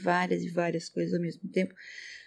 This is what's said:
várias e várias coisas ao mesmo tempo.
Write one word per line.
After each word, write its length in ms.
várias 420
e 60
várias 400
coisas 260
ao 60
mesmo 300
tempo. 240